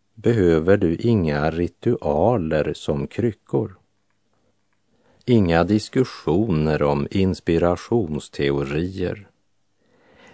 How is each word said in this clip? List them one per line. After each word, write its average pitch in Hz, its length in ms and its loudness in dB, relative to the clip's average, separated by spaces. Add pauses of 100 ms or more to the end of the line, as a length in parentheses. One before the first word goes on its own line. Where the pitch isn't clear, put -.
(140)
behöver 95 640 2
du 85 180 0
inga 80 560 0
ritualer 80 1200 -2
som 71 340 -4
kryckor. 113 680 -6 (1500)
Inga 87 380 4
diskussioner 87 1200 0
om 71 280 0
inspirationsteorier. 87 2250 -2 (1080)